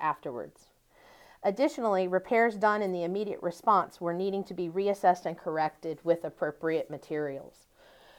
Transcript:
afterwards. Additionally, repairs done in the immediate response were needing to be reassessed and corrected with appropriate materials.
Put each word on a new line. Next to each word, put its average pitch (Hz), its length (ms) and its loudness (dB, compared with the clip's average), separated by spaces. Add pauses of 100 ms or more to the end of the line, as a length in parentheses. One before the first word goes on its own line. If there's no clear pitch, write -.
afterwards. 147 640 -6 (760)
Additionally, 208 640 0
repairs 220 480 2
done 208 260 2
in 196 100 0
the 175 120 -2
immediate 202 380 -4
response 175 580 2
were 170 140 -2
needing 196 320 -2
to - 80 -12
be 175 160 -4
reassessed 190 560 2
and 170 120 -6
corrected 156 640 -4
with 170 200 2
appropriate 156 640 -2
materials. 147 800 -8 (520)